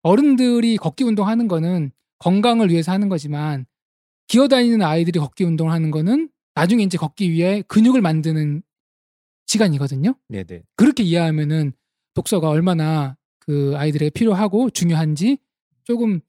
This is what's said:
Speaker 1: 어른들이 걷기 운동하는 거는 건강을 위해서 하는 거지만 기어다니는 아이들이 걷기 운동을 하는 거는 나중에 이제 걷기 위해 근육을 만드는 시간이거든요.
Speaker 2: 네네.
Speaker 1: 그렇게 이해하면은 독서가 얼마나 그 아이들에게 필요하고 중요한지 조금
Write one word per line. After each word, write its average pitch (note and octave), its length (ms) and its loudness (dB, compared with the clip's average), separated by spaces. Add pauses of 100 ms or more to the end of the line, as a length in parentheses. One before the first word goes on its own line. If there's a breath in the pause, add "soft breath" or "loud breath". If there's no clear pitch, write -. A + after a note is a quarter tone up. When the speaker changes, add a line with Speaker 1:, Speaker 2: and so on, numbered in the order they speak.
Speaker 1:
어른들이 A#3+ 760 2
걷기 - 260 -4
운동하는 A3+ 440 0
거는 E3 440 -2 (280)
건강을 G#3 520 2
위해서 E3+ 200 0
하는 G3+ 180 0
거지만 D3 560 -4 (600)
기어다니는 A#3+ 540 4
아이들이 E3+ 380 0
걷기 D3 240 -4
운동을 D#3+ 280 0
하는 D#3+ 200 -2
거는 G#3 380 -2 (260)
나중에 G3 280 2
이제 F#3+ 140 -2
걷기 E3+ 340 -4
위해 F3+ 360 0
근육을 A#3+ 340 4
만드는 D#3 640 -2 (800)
시간이거든요. D3+ 720 -2 (140)
Speaker 2:
네네. F#2 340 -12 (120)
Speaker 1:
그렇게 C4 280 2
이해하면은 D#3 720 -2 (420)
독서가 D#3+ 340 -2
얼마나 D#3 680 0 (240)
그 C#3+ 380 -2
아이들에게 D3 320 -2
필요하고 G#3+ 640 0
중요한지 D#3+ 640 0 (480)
조금 A3+ 440 -2